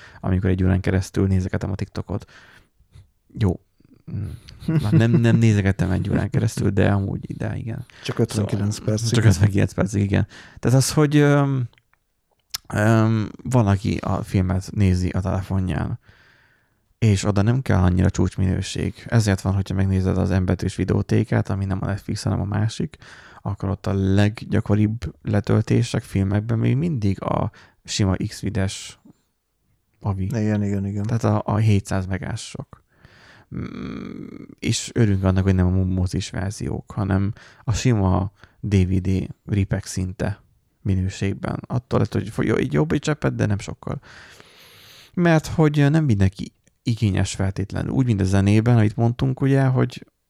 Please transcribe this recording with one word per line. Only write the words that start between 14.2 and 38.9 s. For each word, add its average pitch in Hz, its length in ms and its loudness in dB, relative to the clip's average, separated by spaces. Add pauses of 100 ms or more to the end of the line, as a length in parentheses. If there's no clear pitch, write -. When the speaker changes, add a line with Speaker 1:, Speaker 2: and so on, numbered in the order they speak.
Speaker 1:
filmet 92 520 -2
nézi 92 340 2
a - 120 -2
telefonján, 92 800 -4 (1000)
és 101 260 2
oda 101 180 2
nem 120 200 2
kell 98 200 2
annyira 90 280 4
csúcsminőség. 92 960 -2
Ezért 104 340 2
van, 95 140 -2
hogyha 95 200 -2
megnézed 95 440 0
az 92 120 2
M 92 140 2
betűs 90 320 -2
videótékát, 107 720 0
ami 98 160 -4
nem 95 160 -4
a - 60 -6
Netflix, - 360 -6
hanem 98 180 -2
a 95 40 -4
másik, 104 520 -4 (500)
akkor 98 220 -6
ott 95 180 -6
a 98 80 -2
leggyakoribb 101 1300 0
letöltések 110 800 0
filmekben 104 560 -2
még 117 180 0
mindig 131 460 -2
a - 280 -2 (340)
sima 95 300 0 (120)
X-vides - 760 -8 (1000)
avi. 95 240 -4
Speaker 2:
Igen, 107 380 0
igen, 98 240 -2
igen. 101 160 -4
Speaker 1:
Tehát 113 220 -2
a, 107 200 2
a - 120 -2
hétszáz 98 500 0
megások. - 760 -10 (760)
Mm, - 720 -12 (320)
és - 360 -4
örülünk 101 300 2
annak, 92 180 0
hogy 95 120 2
nem 92 120 4
a 90 40 4
mo-, 92 240 0
mozis 92 360 -2
verziók, - 600 -8
hanem 98 420 -2 (320)
a 120 80 -2
sima 98 600 2 (280)
D 101 140 -2
V 92 260 2